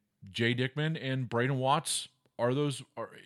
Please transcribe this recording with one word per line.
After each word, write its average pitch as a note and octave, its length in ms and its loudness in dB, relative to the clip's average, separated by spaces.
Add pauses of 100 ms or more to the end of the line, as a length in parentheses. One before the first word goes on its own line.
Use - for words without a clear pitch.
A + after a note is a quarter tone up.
(300)
Jay A#2 240 2
Dickman D3 420 -2
and C3 320 -2
Braden B2+ 300 2
Watts C3+ 500 0 (300)
are A#2+ 160 4
those, C#3 280 0 (140)
are, A2+ 140 -8 (160)